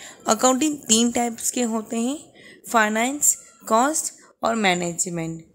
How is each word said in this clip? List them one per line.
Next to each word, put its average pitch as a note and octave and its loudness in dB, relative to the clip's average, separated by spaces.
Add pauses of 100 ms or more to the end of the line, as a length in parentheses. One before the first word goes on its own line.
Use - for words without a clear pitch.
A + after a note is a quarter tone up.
(280)
accounting B3+ 2
तीन A#3 2
types A#3+ -2
के B3 -2
होते A3+ -4
हैं, B3+ -6 (380)
finance, A3+ 2 (320)
cost C4 2 (300)
और A3+ 0
management। E3+ -2